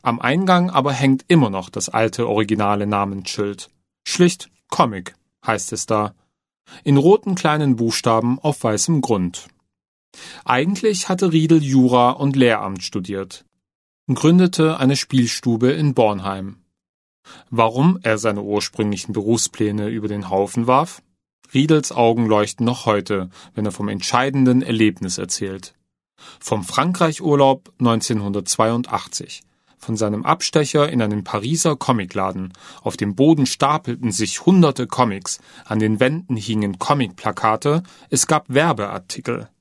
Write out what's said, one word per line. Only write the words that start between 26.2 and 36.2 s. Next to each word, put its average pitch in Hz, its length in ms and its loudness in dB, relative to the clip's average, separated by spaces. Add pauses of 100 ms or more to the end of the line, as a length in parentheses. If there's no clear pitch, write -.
Vom 107 220 -4
Frankreich-Urlaub 143 1160 0
neunzehnhundertzweiundachtzig, 113 1700 -2 (320)
von 113 220 -8
seinem 104 260 -4
Abstecher 147 640 0
in 123 140 0
einen 104 220 -2
Pariser 143 520 -2
Comicladen. 95 800 -4 (260)
Auf - 160 -6
dem 101 180 -4
Boden 147 300 4
stapelten 123 680 -2
sich 98 340 -4
hunderte 160 400 4
Comics, 98 540 -4 (260)
an 110 120 -2
den 107 220 2
Wänden 139 360 0